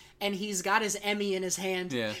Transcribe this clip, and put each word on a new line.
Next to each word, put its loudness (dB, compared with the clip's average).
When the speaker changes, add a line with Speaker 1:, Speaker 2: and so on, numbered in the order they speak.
Speaker 1:
and 0
he's -2
got 4
his 0
Emmy 0
in 0
his 0
hand, -2
Speaker 2:
Yeah. 0